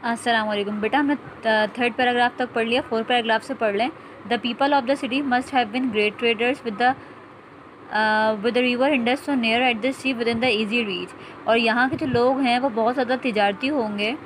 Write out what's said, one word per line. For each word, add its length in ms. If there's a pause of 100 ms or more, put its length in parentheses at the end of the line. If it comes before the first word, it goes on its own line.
अस्सलाम 440
वालेकुम। 320
बेटा, 180
हमने 160
थ-, 640
third 160
paragraph 440
तक 140
पढ़ 120
लिया, 160
fourth 260
paragraph 360
से 120
पढ़ 220
लें। 140 (380)
"The 140
people 300
of 140
the 180
city 180
must 280
have 220
been 120
great 280
traders 500
with 160
the, 160 (1000)
uh, 500
with 80
the 100
river 340
Indus 320
so 160
near 300
at 80
the 180
sea 180
within 220
the 240
easy 200
reach।" 640
और 100
यहाँ 300
के 80
जो 100
लोग 340
हैं, 180
वो 100
बहुत 260
ज़्यादा 220
तिजारती 500
होंगे। 600